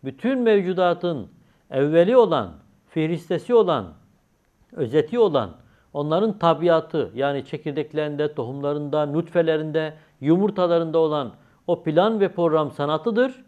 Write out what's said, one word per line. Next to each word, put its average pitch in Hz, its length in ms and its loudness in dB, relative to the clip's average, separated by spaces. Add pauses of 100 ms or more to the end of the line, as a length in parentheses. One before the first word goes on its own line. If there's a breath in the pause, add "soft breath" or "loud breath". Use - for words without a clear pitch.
bütün 226 360 -4
mevcudatın 180 880 0 (440 soft breath)
evveli 165 460 4
olan, 156 340 2 (380)
fihristesi 170 680 -2
olan, 156 380 2 (760)
özeti 151 480 -2
olan, 147 320 2 (420 soft breath)
onların 175 460 -2
tabiatı, 160 760 0
yani 139 300 -4
çekirdeklerinde, 151 880 -6
tohumlarında, 143 720 -4
nutfelerinde, 156 880 -2 (280 soft breath)
yumurtalarında 170 760 2
olan 151 340 0 (340 soft breath)
o 175 160 -2
plan 190 360 2
ve 196 140 0
program 156 380 0
sanatıdır 202 760 -2